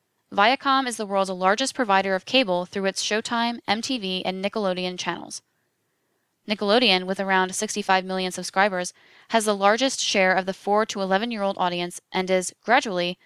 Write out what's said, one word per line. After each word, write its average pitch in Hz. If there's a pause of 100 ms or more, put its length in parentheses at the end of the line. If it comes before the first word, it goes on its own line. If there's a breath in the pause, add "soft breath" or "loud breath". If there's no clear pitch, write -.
(320)
Viacom 262
is 240
the 214
world's 196
largest 196
provider 196
of 185
cable 185
through 196
its 190
Showtime, 233
M 208
T 254
V, 185
and 185
Nickelodeon 185
channels. - (1040)
Nickelodeon, 208
with 190
around 190
sixty-five 202
million 185
subscribers, 185 (380 soft breath)
has 220
the 214
largest 220
share 185
of 180
the 190
four 208
to 214
eleven-year-old 196
audience 175 (120)
and 185
is 185
gradually, 185